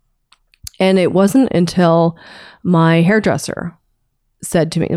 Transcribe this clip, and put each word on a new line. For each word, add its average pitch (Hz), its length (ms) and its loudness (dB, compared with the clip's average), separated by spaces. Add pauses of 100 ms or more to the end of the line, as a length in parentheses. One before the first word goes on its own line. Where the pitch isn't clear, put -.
(800)
And 190 180 2
it 180 160 0
wasn't 196 380 2
until 170 680 0 (460)
my 165 400 2
hairdresser 185 760 -2 (680)
said 160 260 -2
to - 80 -4
me, - 180 -4